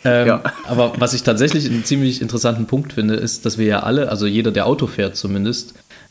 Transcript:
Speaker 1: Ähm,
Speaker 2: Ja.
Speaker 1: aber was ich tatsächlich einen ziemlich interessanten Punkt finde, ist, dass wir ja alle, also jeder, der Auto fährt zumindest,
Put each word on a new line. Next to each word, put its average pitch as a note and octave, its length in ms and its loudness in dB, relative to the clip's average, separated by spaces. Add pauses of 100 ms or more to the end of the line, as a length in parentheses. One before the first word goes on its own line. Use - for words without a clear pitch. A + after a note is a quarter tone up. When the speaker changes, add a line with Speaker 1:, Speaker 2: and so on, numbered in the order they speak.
Speaker 1:
Ähm, A#2+ 240 4
Speaker 2:
Ja. A2 160 4 (240)
Speaker 1:
aber A#2+ 300 0
was B2 160 0
ich B2 100 -4
tatsächlich C#3 440 2
einen A#2 180 -2
ziemlich C3+ 360 0
interessanten A2+ 440 -2
Punkt C#3 260 -2
finde, G#2+ 240 0
ist, - 300 -4
dass A2 120 -2
wir A2 80 2
ja G#2 180 2
alle, C3 260 0
also G#2 160 -2
jeder, A2 260 2
der G2+ 140 0
Auto C3+ 220 2
fährt F#2+ 280 -4
zumindest, G2+ 580 -4 (380)